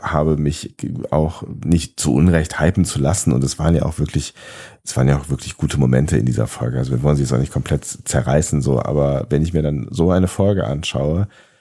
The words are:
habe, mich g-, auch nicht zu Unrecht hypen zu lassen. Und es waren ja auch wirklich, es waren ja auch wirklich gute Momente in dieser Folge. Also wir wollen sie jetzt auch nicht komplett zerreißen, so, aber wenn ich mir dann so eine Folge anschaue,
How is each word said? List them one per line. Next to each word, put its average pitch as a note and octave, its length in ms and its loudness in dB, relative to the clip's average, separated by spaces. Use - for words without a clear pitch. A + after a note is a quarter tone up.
habe, D#2 360 2
mich D2 400 -4
g-, - 180 -8
auch D#2 320 0
nicht D#2+ 340 0
zu C2+ 160 2
Unrecht D#2+ 460 4
hypen E2 240 4
zu - 160 -4
lassen. D2+ 320 2
Und B1+ 100 2
es C2+ 160 -4
waren E2 160 2
ja D2+ 80 2
auch - 160 -4
wirklich, D2 360 -2
es - 120 -8
waren - 120 2
ja C#2 100 2
auch C#2 120 -8
wirklich - 260 -6
gute - 240 -2
Momente C2+ 360 2
in A1+ 100 2
dieser A1+ 200 0
Folge. B1 320 -4
Also C2 140 -2
wir - 100 -2
wollen D2 140 4
sie C#2 80 2
jetzt F2+ 80 -2
auch B1 80 2
nicht C2+ 120 -2
komplett C#2 320 -2
zerreißen, - 800 0
so, B1+ 180 2
aber C#2+ 500 0
wenn D2 120 2
ich D#2+ 100 -2
mir D#2+ 120 0
dann D2 260 -2
so E2+ 220 2
eine F#2 160 4
Folge G2 360 0
anschaue, D2+ 640 -2